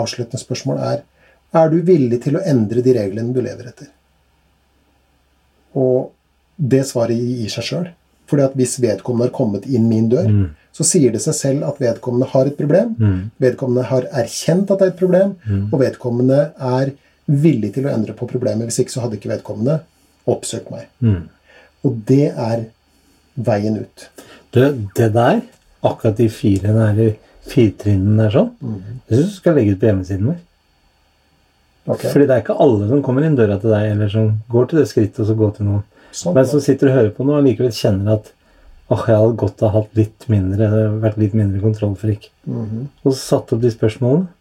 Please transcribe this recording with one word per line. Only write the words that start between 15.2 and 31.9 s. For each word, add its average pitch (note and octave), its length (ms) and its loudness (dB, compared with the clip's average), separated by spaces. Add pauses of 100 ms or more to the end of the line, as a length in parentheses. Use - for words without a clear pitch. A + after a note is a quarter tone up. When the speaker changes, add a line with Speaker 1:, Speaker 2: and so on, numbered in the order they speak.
Speaker 2:
Mm. G2+ 240 -2
Speaker 1:
og C#3 80 0
vedkommende B2+ 800 0
er C3 320 -2 (360)
villig C#3 460 0
til C3 120 -4
å C3+ 80 -4
endre A2 200 -4
på A#2+ 140 -10
problemet. A2+ 400 -2
Hvis - 160 -4
ikke - 80 -6
så B2+ 80 -6
hadde A2+ 180 -6
ikke A2+ 160 -10
vedkommende A2+ 460 -2 (460)
oppsøkt - 440 -4
meg. - 160 -16 (160)
Speaker 2:
Mm. F2+ 260 0 (560)
Speaker 1:
Og A#2 220 -2
det C3+ 300 4
er A2+ 300 -4 (720)
veien G#2+ 440 -2
ut. - 280 -16 (440)
Speaker 2:
Du, B2 420 2
det A2+ 180 2
der, B2+ 300 2 (400)
akkurat - 340 0
de A#2 120 2
fire, G2 440 0
der, A2 440 2 (260)
fire A2+ 300 2
trinnene G#2 500 2
der G#2+ 80 2
sånn, G3 200 2 (120)
Speaker 1:
Mhm. G#2+ 200 -10 (260)
Speaker 2:
jeg A2 100 2
synes F3+ 120 0
du G3+ 60 -12
skal E3+ 180 0
legge G#2+ 180 4
ut F#2+ 80 -2
på A#2+ 100 2
hjemmesiden F#2+ 360 -2
vår. E3+ 100 -2 (1500)
Speaker 1:
Ok. - 120 -4 (120)